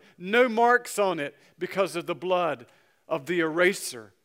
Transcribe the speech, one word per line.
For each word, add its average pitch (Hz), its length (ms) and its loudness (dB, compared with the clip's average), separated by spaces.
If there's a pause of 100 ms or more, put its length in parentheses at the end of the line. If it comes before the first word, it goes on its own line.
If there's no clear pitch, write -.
(160)
no 220 320 2
marks 240 480 2
on 190 220 0
it 143 180 -8 (220)
because 180 380 -2
of 165 100 -8
the 170 80 -4
blood 160 520 -2 (420)
of 151 180 -4
the 175 140 0
eraser 160 720 0 (120)